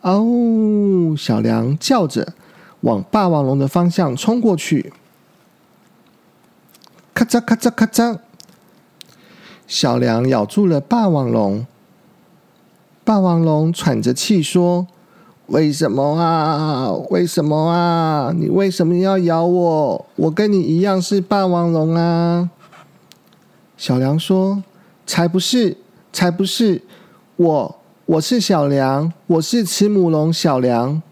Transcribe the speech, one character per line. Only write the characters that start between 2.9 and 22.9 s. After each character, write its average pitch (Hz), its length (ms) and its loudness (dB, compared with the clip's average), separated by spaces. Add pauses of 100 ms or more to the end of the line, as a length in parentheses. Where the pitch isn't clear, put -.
霸 202 180 2
王 151 160 2
龙 135 140 0
的 135 100 0
方 175 200 2
向 165 280 0
冲 240 240 0
过 214 160 2
去。 - 360 -4 (2250)
咔 - 120 0
嚓 240 160 0
咔 226 140 0
嚓 233 160 0
咔 226 140 0
嚓！ 226 340 -2 (1500)
小 - 320 -2
梁 120 300 0
咬 113 180 0
住 202 200 0
了 156 140 2
霸 226 280 0
王 139 220 0
龙。 110 360 -2 (1400)
霸 214 160 2
王 170 240 2
龙 156 280 2
喘 127 280 -2
着 123 140 0
气 180 280 0
说 175 440 0 (600)
：“为 151 240 0
什 147 180 -2
么 143 280 -2
啊？ 156 720 -2 (180)
为 180 160 0
什 160 180 -2
么 151 260 0
啊？ 165 680 0
你 165 120 -2
为 196 220 2
什 180 160 -2
么 175 100 2
要 190 220 2
咬 170 260 0
我？ 165 640 0 (100)
我 160 140 0
跟 208 200 0
你 196 120 2
一 165 180 0
样 190 200 2
是 196 200 0
霸 196 260 0
王 170 260 0
龙 160 220 0
啊。” 170 560 0 (1300)